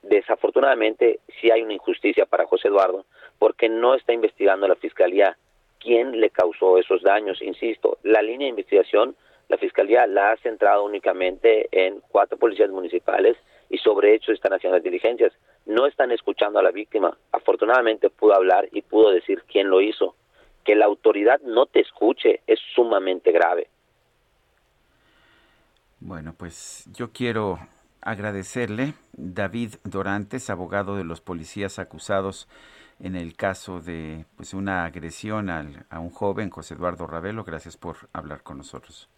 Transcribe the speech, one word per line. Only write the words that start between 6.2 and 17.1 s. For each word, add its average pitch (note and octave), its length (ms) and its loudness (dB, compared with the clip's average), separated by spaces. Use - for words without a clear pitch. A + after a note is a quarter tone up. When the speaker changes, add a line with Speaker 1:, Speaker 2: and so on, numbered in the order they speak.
Speaker 1:
le G#2+ 100 2
causó F#2 480 2
esos F2+ 240 0
daños. G2 400 0
Insisto, - 600 -4
la G#2+ 200 2
línea B2 240 -6
de C3 40 -4
investigación, G#2 640 2
la F#2 100 0
fiscalía G#2+ 480 2
la G#2 260 2
ha A2+ 60 -2
centrado G#2 460 0
únicamente G2 840 0
en F#2+ 380 0
cuatro G2 300 0
policías G#2 320 2
municipales F#2+ 680 0
y - 100 -6
sobre G#2 360 4
eso A2 180 -2
están G2 200 -2
haciendo F#2 240 0
las E2 80 0
diligencias. G#2+ 480 0
No A#2+ 220 0
están C3+ 240 -2
escuchando G#2 480 -2
a G2+ 40 4
la F#2 100 2
víctima. G2 440 -4